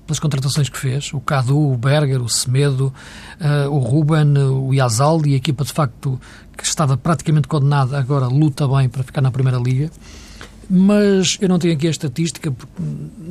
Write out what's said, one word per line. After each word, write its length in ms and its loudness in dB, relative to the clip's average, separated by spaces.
pelas 140 -6
contratações 500 -2
que 80 -12
fez, 360 -4
o 60 -4
Cadu, 520 0
o 60 0
Berger, 440 0
o 80 -6
Semedo, 640 0
eh, 280 0
o 120 0
Ruben, 580 2
o 360 0
Yazal, 520 2
e 80 2
a 40 2
equipa, 260 -2
de 100 -8
facto, 460 -4
que 80 -16
estava 320 0
praticamente 520 0
condenada, 500 0
agora 300 0
luta 400 2
bem 200 2
para 160 -4
ficar 180 -4
na 100 2
Primeira 260 0
Liga. 320 0
Mas 720 4
eu 80 0
não 120 2
tenho 160 0
aqui 120 -2
a 40 2
estatística, 580 -4
porque 220 -8